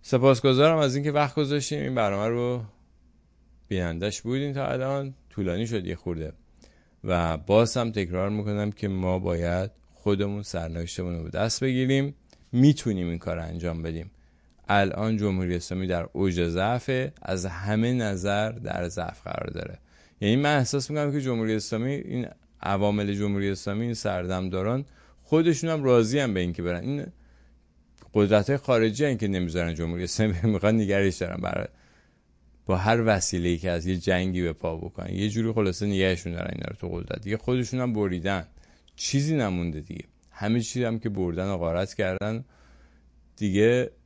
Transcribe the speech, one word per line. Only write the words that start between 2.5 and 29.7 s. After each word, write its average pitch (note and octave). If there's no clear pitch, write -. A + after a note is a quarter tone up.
بینندش F2+
بودین C3+
تا C3+
الان، C3+
طولانی F#2+
شد G#2+
یه F2
خورده D#2+
و E2+
باز G#2+
هم A#2
تکرار F#2
می‌کنم G#2
که G#2
ما F#2
باید F2+
خودمون G2+
سرنوشتمون E2+
رو E2
به D#2+
دست A2+
بگیریم، C3+
می‌تونیم A#2+
این E2+
کار E2
رو E2
انجام E2
بدیم. E2
الان G2+
جمهوری F#2
اسلامی F#2
در F2
اوج F2
ضعفه، B2
از F#2
همه G#2
نظر G2+
در A2
ضعف -
قرار -
داره. -
یعنی G#2
من D3
احساس C3
می‌کنم D3
که D3
جمهوری A2+
اسلامی، A2+
این B2
عوامل G2+
جمهوری G2+
اسلامی، G2+
این A#2+
سردمداران F#2
خودشون E3
هم D#3
راضی B2
ان A#2+
به F#2
این F2
که E2
برن، F2
این C#3+
قدرت‌های G#2
خارجی A#2
ان C3
که G#2
نمیذارن F2